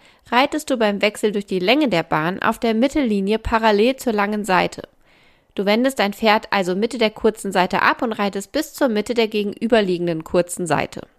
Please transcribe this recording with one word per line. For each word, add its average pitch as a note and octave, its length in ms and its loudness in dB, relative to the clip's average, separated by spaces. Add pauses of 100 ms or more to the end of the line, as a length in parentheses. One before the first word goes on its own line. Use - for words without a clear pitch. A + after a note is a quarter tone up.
(300)
reitest C#4+ 400 0
du C4+ 80 0
beim G#3 240 0
Wechsel G#3 300 0
durch G3+ 160 -4
die F#3+ 120 -2
Länge B3 280 2
der E3+ 160 2
Bahn E3 380 -2
auf - 180 0
der A3+ 160 0
Mittellinie A3 640 0
parallel A3 560 2
zur B3 180 -4
langen G#3 320 -2
Seite. F3+ 380 0 (720)
Du G3+ 100 -2
wendest A#3+ 340 2
dein G3+ 140 2
Pferd G#3+ 380 2
also F#3 240 0
Mitte A#3 220 -2
der A3 120 2
kurzen G#3 440 -2
Seite F#3+ 280 2
ab D4+ 200 2
und C#4+ 100 -2
reitest G3+ 400 -4
bis D4+ 220 -4
zur C#4+ 160 0
Mitte G#3 240 -2
der A3+ 160 0
gegenüberliegenden G3+ 960 0
kurzen F3 420 -2
Seite. - 400 -4 (120)